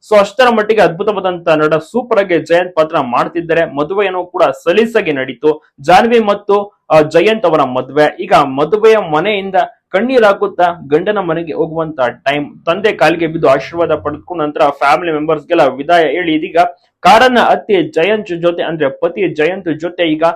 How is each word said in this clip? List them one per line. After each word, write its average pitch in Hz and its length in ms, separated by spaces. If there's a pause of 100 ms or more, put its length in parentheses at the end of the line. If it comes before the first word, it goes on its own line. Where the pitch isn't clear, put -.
So 214 100
ಅಷ್ಟರ 240 300
ಮಟ್ಟಿಗೆ 214 320
ಅದ್ಭುತವಾದಂತ 180 680
ನಟ, 156 240
ಸೂಪರ್ 220 460
ಆಗಿ 180 200
ಜಯಂತ್ 175 360
ಪಾತ್ರ 156 240
ಮಾಡ್ತಿದ್ದಾರೆ. 160 760
ಮದುವೆಯನ್ನು 180 500
ಕೂಡ 180 180
ಸಲೀಸಾಗಿ 196 680
ನಡೀತು, 139 520 (180)
ಜಾನ್ವಿ 226 380
ಮತ್ತು, 202 600 (120)
ಆ, 156 100
ಜಯಂತ್ 180 440
ಅವರ 156 180
ಮದುವೆ. 135 600
ಈಗ 202 100
ಮದುವೆಯ 165 640
ಮನೆಯಿಂದ 190 580 (340)
ಕಣ್ಣೀರ್ 233 340
ಹಾಕುತ್ತಾ 190 520 (120)
ಗಂಡನ 180 300
ಮನೆಗೆ 170 360
ಹೋಗುವಂತ 160 480
ಟೈಮ್, 139 640
ತಂದೆ 196 260
ಕಾಲಿಗೆ 165 360
ಬಿದ್ದು 156 220
ಆಶೀರ್ವಾದ 160 460
ಪಡೆದುಕೊಂಡ 151 460
ನಂತರ 151 200
ಫ್ಯಾಮಿಲಿ 151 500
ಮೆಂಬರ್ಸ್ಗೆಲ್ಲ 156 540
ವಿದಾಯ 165 380
ಹೇಳಿ 156 300
ಇದೀಗ 160 240 (420)
ಕಾರನ್ನ 233 400
ಹತ್ತಿ 175 520
ಜಯಂತ್ 202 360
ಜೊತೆ, 170 360
ಅಂದ್ರೆ 151 260
ಪತಿ 175 440
ಜಯಂತ್ 160 460
ಜೊತೆ 175 240
ಈಗ 156 200 (120)